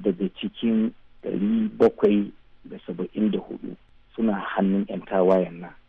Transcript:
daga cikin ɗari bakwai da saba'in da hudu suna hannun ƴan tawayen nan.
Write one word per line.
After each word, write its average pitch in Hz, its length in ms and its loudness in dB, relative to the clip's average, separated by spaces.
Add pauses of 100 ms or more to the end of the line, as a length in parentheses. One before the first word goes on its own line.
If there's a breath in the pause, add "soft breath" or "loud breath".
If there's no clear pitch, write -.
daga 95 260 0 (120)
cikin 113 520 0 (300)
ɗari 107 460 0 (100)
bakwai 104 540 2 (320)
da - 120 -14 (100)
saba'in 92 440 -2
da 95 80 0
hudu - 380 -12 (400)
suna 113 180 2
hannun 98 520 0
ƴan 95 200 -8
tawayen 92 540 2
nan. 87 120 -14 (160)